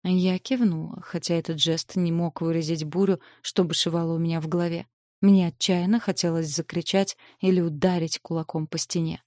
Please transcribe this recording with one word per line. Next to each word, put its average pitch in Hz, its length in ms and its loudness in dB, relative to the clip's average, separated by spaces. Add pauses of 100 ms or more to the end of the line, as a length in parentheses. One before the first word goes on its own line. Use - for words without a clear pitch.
Я 185 360 2
кивнула, 185 600 -2
хотя 170 340 -4
этот 160 240 -4
жест 165 340 -2
не 175 160 2
мог 170 300 -2
выразить 165 440 -2
бурю, 180 360 0 (200)
что - 220 0
бушевало 165 520 0
у 165 40 0
меня 165 220 0
в 160 80 -8
голове. 170 400 -2 (320)
Мне 196 260 8
отчаянно 185 540 0
хотелось 165 480 -2
закричать 180 680 -2 (240)
или 185 200 4
ударить 165 580 0
кулаком 160 480 -4
по 165 120 -6
стене. 165 480 -4